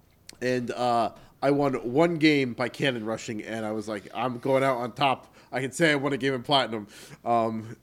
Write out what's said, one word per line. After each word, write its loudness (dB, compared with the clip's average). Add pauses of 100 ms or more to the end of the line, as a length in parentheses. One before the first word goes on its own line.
(400)
and, -2
uh, 0 (320)
I 4
won 2
one 2
game 4
by -2
cannon -2
rushing, -6
and -6
I -4
was -6
like, -8
"I'm -4
going 2
out 2
on -6
top. 0 (160)
I -4
can -4
say 4
I 4
won -2
a 0
game -2
in -6
platinum." 2 (380)
Um, 0